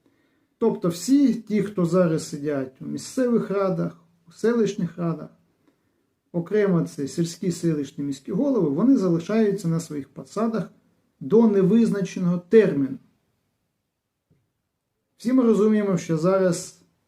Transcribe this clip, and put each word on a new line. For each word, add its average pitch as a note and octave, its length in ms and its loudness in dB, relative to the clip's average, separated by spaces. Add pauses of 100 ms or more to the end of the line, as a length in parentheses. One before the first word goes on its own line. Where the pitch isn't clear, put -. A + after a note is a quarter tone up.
(580)
Тобто G#3+ 300 0
всі C4 460 2
ті, G#3 280 -2
хто - 220 -2
зараз E3 440 0
сидять C#3+ 520 -6
у D3+ 40 -14
місцевих G#3 680 -2
радах, F#3 460 -4 (320)
у - 40 -20
селищних G#3 680 -2
радах, D#3+ 300 -6 (1040)
окремо F3+ 500 0
це C#3 260 -6
сільські, E3+ 440 -4
селищні, D3 520 -4
міські C#3 280 -8
голови, A3 360 0
вони G#3+ 280 2
залишаються F#3+ 720 0
на D#3+ 120 0
своїх D3 280 -10
посадах G#3 600 -6 (500)
до A3 280 4
невизначеного F#3+ 920 2
терміну. D#3+ 600 2 (2250)
Всі B3 160 -4
ми C4 100 4
розуміємо, G#3 540 2
що E3 200 -2
зараз F#3 680 0 (240)